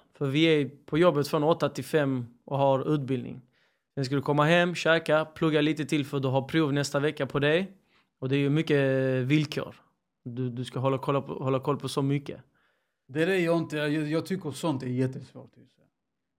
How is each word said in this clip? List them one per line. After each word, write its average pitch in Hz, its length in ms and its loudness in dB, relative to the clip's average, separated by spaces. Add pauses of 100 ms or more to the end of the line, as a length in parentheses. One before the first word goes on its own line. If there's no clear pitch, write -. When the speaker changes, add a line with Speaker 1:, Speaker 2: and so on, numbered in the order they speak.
(180)
Speaker 1:
För 143 80 -2
vi 147 180 2
är 151 260 2 (160)
på 151 120 -2
jobbet 147 300 4
från 156 140 0
åtta 156 260 2
till 143 160 -8
fem 135 420 0 (200)
och 139 120 -4
har 135 360 2
utbildning. 127 460 -4 (540)
Sen 139 100 -4
ska 127 100 -2
du 139 80 2
komma 147 220 2
hem, 175 300 4
käka, 160 500 2
plugga 156 360 0
lite 151 240 0
till 147 220 0
för 139 140 -4
du 131 80 0
har 135 140 2
prov 147 300 0
nästa 143 280 0
vecka 147 260 -2
på 143 120 -4
dig. 160 340 2 (480)
Och 131 80 -4
det 139 80 0
är 143 40 2
ju 139 100 2
mycket 156 280 2 (480)
villkor. 151 500 0 (480)
Du, 127 260 -6
du 123 140 -8
ska 123 140 -8
hålla 135 200 0
koll 139 240 -2
på, 147 120 -10
hålla 131 260 -2
koll 139 160 -2
på 139 120 -8
så 143 140 -2
mycket. 139 380 -2 (680)
Speaker 2:
Det 147 140 -2
är 165 40 2
det 190 120 2
jag 165 200 2
inte... 160 180 -4
Jag, 147 140 -2
jag 156 360 -2
tycker 180 240 -6
sånt 131 320 -4
är 131 40 -8
jättesvårt. 127 640 -4 (880)